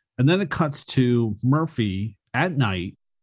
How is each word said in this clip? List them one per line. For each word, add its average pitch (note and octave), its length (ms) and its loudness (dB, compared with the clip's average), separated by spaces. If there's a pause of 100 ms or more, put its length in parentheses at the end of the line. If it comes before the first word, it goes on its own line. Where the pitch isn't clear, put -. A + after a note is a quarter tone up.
(180)
And B2+ 100 4
then F3+ 120 4
it F3 100 -4
cuts D3 340 -2
to A#2+ 580 2
Murphy A2+ 760 -2 (160)
at E3 240 0
night G2 400 -2 (260)